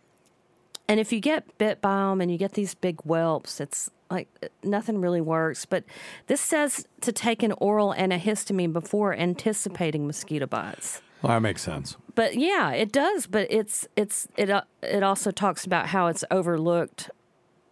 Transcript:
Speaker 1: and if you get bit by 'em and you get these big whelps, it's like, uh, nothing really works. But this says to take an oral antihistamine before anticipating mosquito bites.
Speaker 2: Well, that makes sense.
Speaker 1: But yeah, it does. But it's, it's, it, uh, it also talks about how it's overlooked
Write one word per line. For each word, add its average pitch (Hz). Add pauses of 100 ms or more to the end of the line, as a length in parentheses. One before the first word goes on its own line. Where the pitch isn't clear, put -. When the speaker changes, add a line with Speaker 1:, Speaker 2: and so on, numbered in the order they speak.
(880)
Speaker 1:
and 214
if 220
you 226
get 302
bit 214
by 196
'em 190
and 180
you 170
get 196
these 196
big 180
whelps, 160
it's - (180)
like, 180 (120)
uh, - (160)
nothing 202
really 175
works. 160
But 185 (420)
this 285
says - (140)
to 247
take 226
an 214
oral 208
antihistamine 185
before 196
anticipating 175
mosquito 147
bites. - (180)
Speaker 2:
Well, 127
that 113
makes 107
sense. 73 (160)
Speaker 1:
But 226
yeah, 294
it 208
does. 311
But 196
it's, -
it's, - (100)
it, 202
uh, 196 (220)
it 202
also 196
talks 185
about 175
how 180
it's 165
overlooked 170 (640)